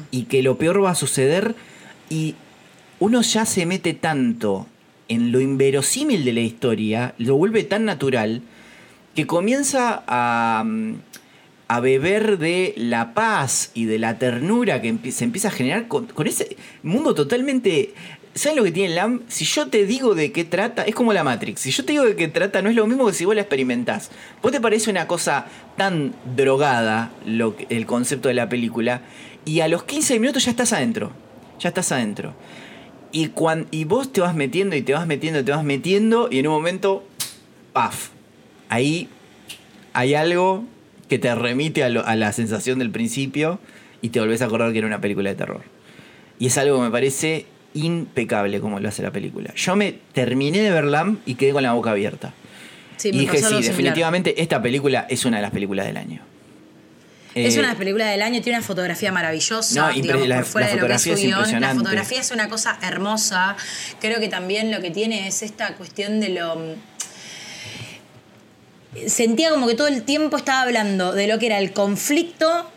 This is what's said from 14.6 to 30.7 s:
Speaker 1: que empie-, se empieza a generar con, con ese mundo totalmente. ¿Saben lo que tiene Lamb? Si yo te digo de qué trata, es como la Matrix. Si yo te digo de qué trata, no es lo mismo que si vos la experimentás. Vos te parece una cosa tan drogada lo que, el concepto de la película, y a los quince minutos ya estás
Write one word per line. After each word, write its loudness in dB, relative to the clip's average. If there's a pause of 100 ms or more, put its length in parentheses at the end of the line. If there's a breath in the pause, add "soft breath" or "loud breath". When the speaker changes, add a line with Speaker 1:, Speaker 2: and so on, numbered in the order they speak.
Speaker 1:
que -2
empie-, -4
se -4
empieza -2
a 2
generar -2
con, -2
con -4
ese -4 (260 loud breath)
mundo 2
totalmente. 2 (400 loud breath)
¿Saben 0
lo 4
que 2
tiene 0
Lamb? 0
Si -6
yo 0
te 4
digo 2
de 2
qué -2
trata, -2
es 0
como 4
la 2
Matrix. -2
Si -4
yo -2
te -2
digo 4
de 4
qué 0
trata, 0
no 2
es 2
lo 4
mismo 2
que 4
si -4
vos 4
la 2
experimentás. -2 (320 loud breath)
Vos 2
te 0
parece 2
una 0
cosa -2 (300 loud breath)
tan 0 (240)
drogada 2 (160)
lo 0
que, -14
el -2
concepto -2
de 2
la 0
película, -2 (420 loud breath)
y 0
a 2
los 0
quince 0
minutos 0
ya 2
estás 0